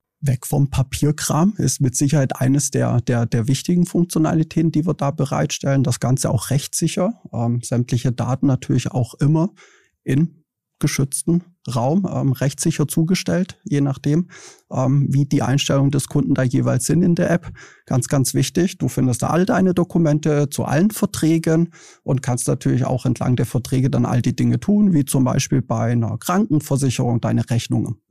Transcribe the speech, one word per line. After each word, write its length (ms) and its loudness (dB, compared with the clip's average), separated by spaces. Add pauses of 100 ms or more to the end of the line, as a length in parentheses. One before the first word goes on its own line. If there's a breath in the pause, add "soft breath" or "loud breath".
(240)
Weg 220 -2
vom 240 0
Papierkram 880 0
ist 240 -2
mit 140 0
Sicherheit 440 0
eines 300 0
der, 320 0
der, 240 0
der 220 -2
wichtigen 400 0
Funktionalitäten, 840 0
die 140 0
wir 80 -2
da 160 -2
bereitstellen. 720 -2
Das 180 0
Ganze 300 0
auch 220 -2
rechtssicher, 680 -2 (140)
ähm, 300 -2
sämtliche 480 0
Daten 340 -2
natürlich 460 0
auch 240 -2
immer 340 2 (540 soft breath)
in 400 -2 (340)
geschützten 640 -2 (300)
Raum, 380 0
ähm, 200 0
rechtssicher 560 -2
zugestellt, 760 -2
je 180 -2
nachdem, 480 -2 (420 loud breath)
ähm, 400 2
wie 140 2
die 180 0
Einstellungen 480 0
des 160 -2
Kunden 260 0
da 80 0
jeweils 440 0
sind 180 2
in 100 2
der 160 0
App. 220 -2 (340 loud breath)
Ganz, 220 -2
ganz 260 0
wichtig, 460 0
du 80 -2
findest 340 0
da 60 -4
all 180 2
deine 300 2
Dokumente 760 2
zu 160 -4
allen 240 2
Verträgen 800 0 (320 loud breath)
und 220 -2
kannst 240 -2
natürlich 360 0
auch 220 -2
entlang 300 0
der 100 0
Verträge 460 0
dann 160 2
all 160 2
die 120 0
Dinge 240 2
tun, 320 4
wie 140 2
zum 180 0
Beispiel 380 0
bei 300 -2
einer 260 0
Krankenversicherung 1040 0
deine 260 0
Rechnungen 640 -2